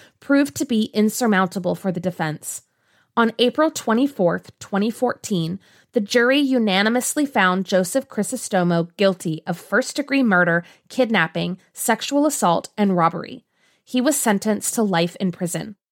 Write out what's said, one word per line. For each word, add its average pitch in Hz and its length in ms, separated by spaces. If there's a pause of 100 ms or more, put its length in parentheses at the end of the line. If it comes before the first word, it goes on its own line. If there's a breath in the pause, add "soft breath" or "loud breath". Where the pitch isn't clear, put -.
(220 loud breath)
proved 277 340
to 311 100
be 220 280
insurmountable 190 840
for 190 160
the 175 80
defense. 165 640 (560)
On 233 220
April 247 300
twenty-fourth, 220 880
twenty 202 300
fourteen, 190 680 (320 soft breath)
the 240 80
jury 240 400
unanimously 240 840
found 185 400
Joseph 190 420
Crisostomo 175 880
guilty 185 500
of 170 140
first-degree 277 640
murder, 175 400 (240 loud breath)
kidnapping, 180 680 (160 soft breath)
sexual 277 520
assault, 214 520
and 202 180
robbery. 170 480 (400)
He - 160
was 277 160
sentenced 208 600
to 240 60
life 175 360
in 185 160
prison. 175 420 (160)